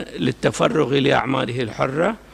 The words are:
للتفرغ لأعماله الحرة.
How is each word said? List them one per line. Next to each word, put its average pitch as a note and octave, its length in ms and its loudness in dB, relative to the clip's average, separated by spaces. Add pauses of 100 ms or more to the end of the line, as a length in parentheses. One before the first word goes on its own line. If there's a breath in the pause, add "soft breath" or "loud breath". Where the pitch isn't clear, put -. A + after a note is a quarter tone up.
(200)
للتفرغ D3+ 760 0
لأعماله C3 680 2
الحرة. C#3+ 540 -2 (180 loud breath)